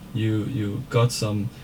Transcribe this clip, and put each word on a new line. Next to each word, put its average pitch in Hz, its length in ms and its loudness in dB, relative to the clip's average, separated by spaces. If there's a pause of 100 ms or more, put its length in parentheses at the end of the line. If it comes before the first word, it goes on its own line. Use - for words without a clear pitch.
(140)
you, 107 300 2
you 104 440 -2
got 120 240 4
some, 104 380 -2 (140)